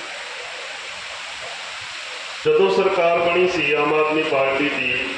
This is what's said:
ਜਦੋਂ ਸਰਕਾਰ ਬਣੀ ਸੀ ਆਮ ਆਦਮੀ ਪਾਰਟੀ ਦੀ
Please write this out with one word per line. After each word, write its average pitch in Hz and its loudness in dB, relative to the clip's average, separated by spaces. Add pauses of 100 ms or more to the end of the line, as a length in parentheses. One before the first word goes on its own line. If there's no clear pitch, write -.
(2500)
ਜਦੋਂ 175 6
ਸਰਕਾਰ 180 4
ਬਣੀ 175 4
ਸੀ 151 0
ਆਮ 147 2
ਆਦਮੀ 151 2
ਪਾਰਟੀ 139 2
ਦੀ 135 -2